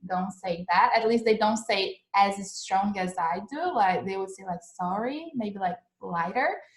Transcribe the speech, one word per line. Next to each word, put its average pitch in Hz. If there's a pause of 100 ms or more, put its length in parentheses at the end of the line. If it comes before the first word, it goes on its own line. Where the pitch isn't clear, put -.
don't 185
say 180
that. 196
At 220
least 226
they 220
don't 220
say 202 (140)
as 202 (180)
strong 196
as 185
I 175 (100)
do. 320
Like, 190
they 190
would 190
say, 190
like, 180
Sorry, 240
maybe, 208
like, 180 (240)
lighter. 196 (160)